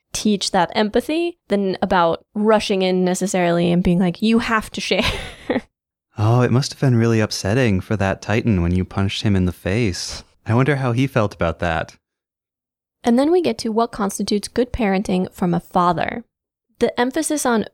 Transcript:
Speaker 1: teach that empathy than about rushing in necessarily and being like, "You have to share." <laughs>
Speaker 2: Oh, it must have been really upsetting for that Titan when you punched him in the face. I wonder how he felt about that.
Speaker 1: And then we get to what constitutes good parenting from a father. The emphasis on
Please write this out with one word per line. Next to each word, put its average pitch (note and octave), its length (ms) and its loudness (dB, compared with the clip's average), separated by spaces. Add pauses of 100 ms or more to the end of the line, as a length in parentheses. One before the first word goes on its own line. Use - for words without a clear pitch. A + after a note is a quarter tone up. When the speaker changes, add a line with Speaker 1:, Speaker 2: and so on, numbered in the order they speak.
(120)
Speaker 1:
teach - 400 -2
that E3+ 240 0
empathy D4+ 640 -2 (120)
than G3 320 0
about F#3 520 0
rushing G#3 480 2
in F#3 240 2
necessarily F3 680 0
and F3 120 2
being F3+ 160 2
like, F3+ 220 0
"You A3+ 180 2
have A3 320 -2
to - 100 -8
share." G3+ 220 0 (440)
<laughs> - 140 -2 (580)
Speaker 2:
Oh, A2+ 220 4
it B2 100 2
must C3 220 0
have - 60 -18
been B2+ 160 2
really A#2 240 4
upsetting G#2 600 0
for G#2+ 180 -4
that F#2+ 260 -2
Titan G#2 400 0
when E2+ 100 2
you F#2 100 0
punched G2 380 -4
him G#2+ 140 0
in F#2 100 2
the F2+ 60 0
face. - 720 -4 (240)
I A2 80 0
wonder C3+ 220 2
how C3 140 -2
he B2 140 0
felt A2 300 -2
about E2 240 -4
that. E2 360 -4 (1080)
Speaker 1:
And A#3+ 160 2
then D4 120 2
we F4+ 100 4
get C4 180 -2
to A3+ 120 -6
what A#3 200 -2
constitutes G3+ 560 -4
good - 260 -2
parenting G3 580 -2
from F3 220 -2
a F3 60 0
father. F3 640 -2 (560)
The - 200 0
emphasis C#4+ 460 -2
on A#3 280 2